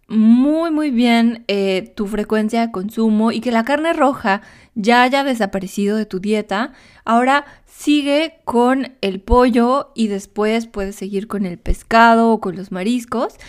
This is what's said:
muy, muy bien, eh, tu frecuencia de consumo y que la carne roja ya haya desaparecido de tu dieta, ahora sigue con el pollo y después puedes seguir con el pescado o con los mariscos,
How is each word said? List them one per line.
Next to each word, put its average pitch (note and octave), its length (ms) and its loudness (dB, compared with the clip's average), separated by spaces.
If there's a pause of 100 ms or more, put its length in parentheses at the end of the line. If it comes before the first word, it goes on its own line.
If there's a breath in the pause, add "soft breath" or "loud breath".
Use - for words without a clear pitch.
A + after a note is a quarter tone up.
muy, B3+ 640 4
muy D4+ 220 -2
bien, A#3 560 2
eh, G3 480 -2
tu G#3 100 -6
frecuencia G#3+ 560 -2
de A#3 100 -2
consumo A3 600 0
y A3+ 100 -4
que B3 100 -4
la A3+ 140 0
carne D4+ 280 0
roja C4 480 0 (340 loud breath)
ya A#3 260 2
haya C4 220 2
desaparecido G3+ 760 -2
de G#3+ 80 -4
tu F#3+ 140 -10
dieta, G#3 540 -4 (320 loud breath)
ahora B3+ 400 2 (200 loud breath)
sigue D4 800 -2
con B3 560 0
el G3 180 -4
pollo B3 760 2
y A3 120 -2
después G#3+ 600 -4
puedes G3 280 -8
seguir G3 320 -8
con G3 180 -6
el F3 120 -10
pescado A3+ 760 4
o A3 80 2
con F#3+ 160 -8
los F#3+ 160 -12
mariscos, A#3 640 -4 (160 loud breath)